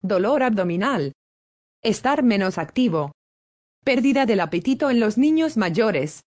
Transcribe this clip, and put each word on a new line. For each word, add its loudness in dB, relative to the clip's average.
Dolor 0
abdominal. -2
Estar 0
menos 2
activo. -2
Pérdida 2
del 0
apetito -2
en 2
los 0
niños 2
mayores, 0